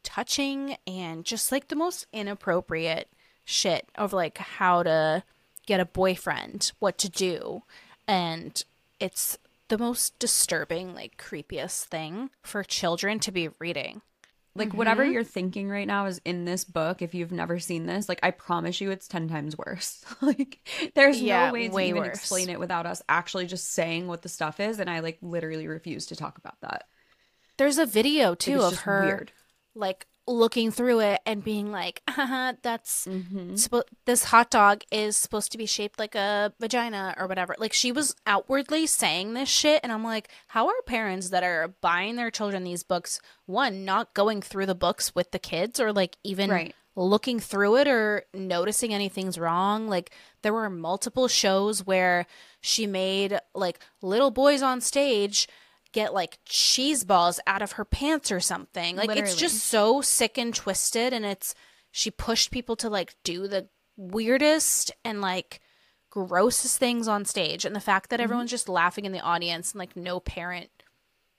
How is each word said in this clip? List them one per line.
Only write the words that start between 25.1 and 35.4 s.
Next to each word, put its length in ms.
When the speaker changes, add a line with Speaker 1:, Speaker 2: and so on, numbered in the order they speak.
Speaker 2:
literally 460
refuse 400
to 100
talk 200
about 220
that. 260
Speaker 1:
There's 220
a 80
video, 460
Speaker 2:
Like, 80
Speaker 1:
too, 160
Speaker 2:
it's 100
Speaker 1:
of 60
Speaker 2:
just 120
Speaker 1:
her, 220
Speaker 2:
weird. 260
Speaker 1:
like, 320
looking 440
through 300
it 240
and 180
being 280
like, 360
"Uh-huh, 540
that's 460
Speaker 2:
Mm-hmm. 480
Speaker 1:
suppo-, 280
this 200
hot 260
dog 400
is 260
supposed 340